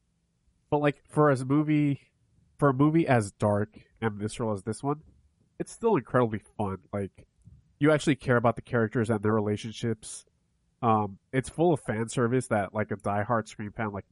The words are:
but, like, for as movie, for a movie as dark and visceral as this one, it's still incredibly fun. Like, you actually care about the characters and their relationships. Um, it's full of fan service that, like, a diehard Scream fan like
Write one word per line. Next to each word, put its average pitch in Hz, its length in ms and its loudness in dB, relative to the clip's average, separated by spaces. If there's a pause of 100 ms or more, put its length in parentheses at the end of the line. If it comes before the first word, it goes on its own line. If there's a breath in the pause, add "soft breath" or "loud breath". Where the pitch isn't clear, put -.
(720)
but, 147 100 2
like, 147 280 0
for 151 200 4
as 131 160 0
movie, 147 560 2 (560)
for 147 120 4
a 139 40 4
movie 156 340 4
as 113 260 2
dark 104 440 -2 (240)
and 113 120 -2
visceral 107 400 -6
as 98 100 -8
this 110 200 -8
one, 147 180 -4 (580)
it's - 120 -10
still 226 260 0
incredibly 113 440 0 (160)
fun. 95 220 -4 (120)
Like, 101 360 -8 (520)
you 143 120 4
actually 151 240 0
care 123 220 0
about 117 180 2
the - 80 -10
characters 113 480 0
and 107 100 0
their 107 120 2
relationships. 107 920 -4 (560)
Um, 107 360 0 (160)
it's 131 160 -2
full 170 240 2
of 139 80 0
fan 113 260 -4
service 123 400 0
that, 101 260 -2
like, 107 180 -4
a 110 40 -2
diehard 104 540 -2
Scream 104 240 -12
fan 110 180 -6
like 98 200 -10